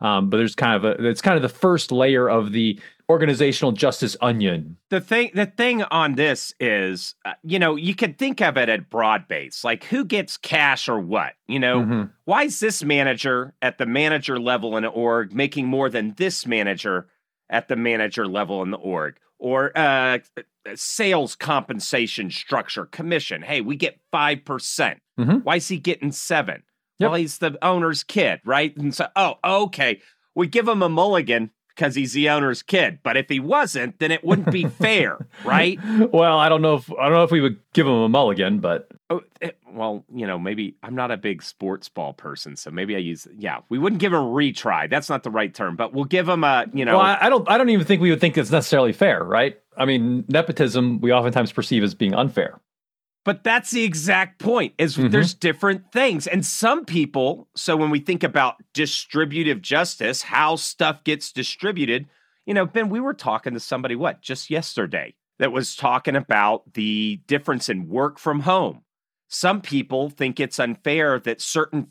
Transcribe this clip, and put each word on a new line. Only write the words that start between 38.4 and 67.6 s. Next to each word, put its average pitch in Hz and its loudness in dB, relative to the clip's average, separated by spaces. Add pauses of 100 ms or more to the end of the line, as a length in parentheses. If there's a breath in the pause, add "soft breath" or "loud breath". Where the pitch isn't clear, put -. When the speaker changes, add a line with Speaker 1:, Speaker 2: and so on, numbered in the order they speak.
Speaker 1:
but 85 -2 (220)
Speaker 2:
Oh, 170 -2 (180)
it, - -10 (120)
well, 110 -8
you 123 -6
know, 92 -4
maybe 101 -6
I'm 123 -12
not 123 -4
a 110 -4
big 98 -6
sports - -8
ball 73 -10
person, 73 -14
so - -14
maybe 98 -6
I 95 -2
use, 85 -8 (100)
yeah, 85 -8 (100)
we 120 -4
wouldn't 180 0
give 185 2
him 165 4
a 135 0
retry. 117 -2
That's 147 -2
not 139 -2
the 123 -8
right 107 -2
term, 90 -6
but 113 -4
we'll 139 -2
give 180 0
him 175 2
a, 135 4
you 135 -2
know. 113 4
Speaker 1:
Well, 190 8
I, 196 4
I 214 6
don't, 233 4
I 208 6
don't 254 4
even 196 4
think 185 4
we 180 6
would 156 4
think 165 2
it's 123 2
necessarily 131 4
fair, 127 4
right? 117 2 (180)
I 131 2
mean, 123 2
nepotism 127 2
we 120 4
oftentimes 120 2
perceive 107 0
as 98 0
being 98 0
unfair. - 0 (640)
Speaker 2:
But - -2
that's 233 0
the 233 0
exact 185 0
point, 220 0
is 160 0
Speaker 1:
Mm-hmm. 127 2
Speaker 2:
there's 147 4
different 190 -2
things. 226 0
And 175 0
some 247 0
people, 147 -2
so 165 -2
when 156 2
we 147 0
think 175 -2
about 135 2 (180)
distributive 147 -2
justice, 131 -2
how 151 2
stuff 156 -4
gets 151 -4
distributed, 139 -4 (400)
you 202 -2
know, 190 2
Ben, 220 -2
we 214 -4
were 269 -4
talking 117 -4
to 117 -8
somebody, 127 -6
what, 151 -4
just - -10
yesterday, 95 -4 (240)
that 135 0
was 127 -4
talking 131 0
about 107 0
the 107 -4
difference 143 -2